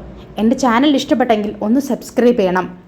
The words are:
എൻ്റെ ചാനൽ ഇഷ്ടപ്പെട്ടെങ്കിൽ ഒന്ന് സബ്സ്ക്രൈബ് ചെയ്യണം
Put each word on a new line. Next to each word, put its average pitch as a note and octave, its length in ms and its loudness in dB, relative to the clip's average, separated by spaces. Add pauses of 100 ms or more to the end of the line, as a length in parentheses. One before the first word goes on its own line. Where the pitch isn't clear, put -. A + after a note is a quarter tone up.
(420)
എൻ്റെ A#3 220 2
ചാനൽ C4 360 4
ഇഷ്ടപ്പെട്ടെങ്കിൽ A3 520 0 (140)
ഒന്ന് B3+ 240 2
സബ്സ്ക്രൈബ് A#3 520 0
ചെയ്യണം F3+ 260 0 (200)